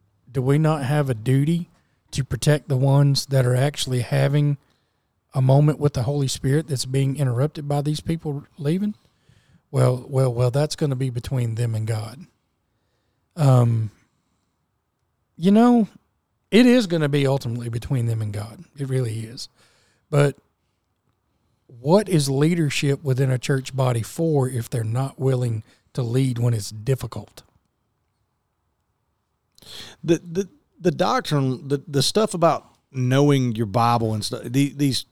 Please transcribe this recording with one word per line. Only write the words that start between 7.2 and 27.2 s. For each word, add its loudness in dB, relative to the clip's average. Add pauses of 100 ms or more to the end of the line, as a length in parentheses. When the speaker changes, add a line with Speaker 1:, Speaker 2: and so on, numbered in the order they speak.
Speaker 1:
by -2
these -4
people -6 (140)
leaving? -2 (720)
Well, 2
well, 0
well, 2
that's 0
gonna -2
be -4
between -4
them -2
and -2
God. -6 (1080)
Um, 4 (1500)
you 4
know, 6 (640)
it 6
is 4
gonna 0
be 2
ultimately -2
between -2
them -2
and -6
God. -10 (140)
It -8
really -2
is. -12 (600)
But 2 (1300)
what 2
is 2
leadership 0
within 0
a 0
church -4
body 0
for 0
if -6
they're -4
not -4
willing -2 (300)
to -4
lead -2
when 2
it's -8
difficult? -6 (2500)